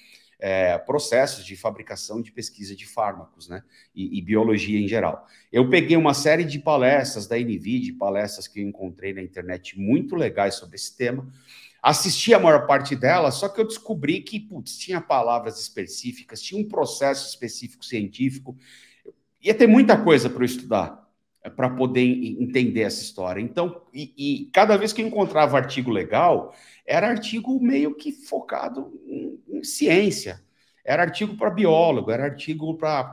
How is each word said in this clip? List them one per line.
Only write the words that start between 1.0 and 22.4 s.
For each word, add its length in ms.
de 100
fabricação, 680
de 80
pesquisa 460
de 100
fármacos, 640
né? 160
E, 220
e 40
biologia 560
em 100
geral. 380
Eu 200
peguei 260
uma 180
série 300
de 160
palestras 680
da 120
nvidia, 600
palestras 480
que 140
eu 80
encontrei 460
na 80
internet 580
muito 340
legais 420
sobre 200
esse 220
tema, 280
assisti 520
a 60
maior 280
parte 300
delas, 380
só 120
que 140
eu 60
descobri 520
que, 220
putz, 360
tinha 220
palavras 580
específicas, 840
tinha 200
um 60
processo 640
específico 560
científico, 720
ia 80
ter 140
muita 340
coisa 280
pra 120
eu 40
estudar, 600
é, 60
pra 200
poder 300
en-, 420